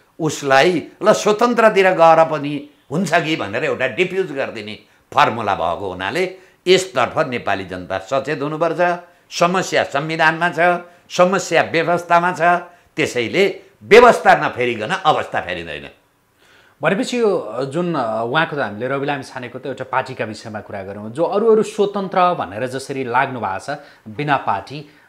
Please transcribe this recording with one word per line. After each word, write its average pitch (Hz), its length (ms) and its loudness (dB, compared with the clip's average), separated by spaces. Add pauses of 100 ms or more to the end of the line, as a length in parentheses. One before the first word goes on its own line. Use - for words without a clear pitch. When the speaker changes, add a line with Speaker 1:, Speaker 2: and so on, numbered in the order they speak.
(180)
Speaker 1:
उसलाई, 147 680 2 (160)
"ल 214 100 6
स्वतन्त्रतिर 214 800 4
गएर 160 340 6
पनि 147 440 -6 (220)
हुन्छ 160 220 -2
कि" 156 220 0
भनेर 110 280 -4
एउटा 127 240 -2
डिफ्युज 175 440 -4
गरिदिने 107 480 -8 (340)
फर्मुला 113 420 2
भएको 87 360 -4
हुनाले 104 460 -4 (300)
यसतर्फ 156 600 2
नेपाली 98 380 -4
जनता 92 320 -8
सचेत 139 440 -4
हुनुपर्छ। 165 580 -2 (320)
समस्या 170 520 0
संविधानमा 160 640 0
छ, 170 320 0 (280)
समस्या 180 520 2
व्यवस्थामा 170 720 2
छ। 147 100 -6 (540)
त्यसैले 135 680 0 (220)
व्यवस्था 185 640 8
नफेरिकन 117 400 -4
अवस्था 127 540 0
फेरिँदैन। 82 480 -8 (920)
Speaker 2:
भनेपछि 196 380 0
यो, 202 180 2
अ, 117 260 -6
जुन, 165 320 -4
अ, 113 280 -2
उहाँको 147 320 0
त 143 40 -4
हामीले 110 280 -4
रवि 139 200 -4
लामी 143 160 -4
छानेको 123 360 -14
त 127 60 -14
एउटा 131 180 -8
पार्टीका 127 420 -4
विषयमा 107 340 -10
कुरा 98 240 -12
गरौँ, 104 260 -12
जो 139 140 -4
अरू 208 280 2
अरू 214 120 4
स्वतन्त्र 190 720 0
भनेर 110 340 -6
जसरी 135 360 -6
लाग्नु 120 360 -2
भएको 107 360 -6
छ - 20 -8 (300)
बिना 139 300 -2
पार्टी, 123 520 -6 (200)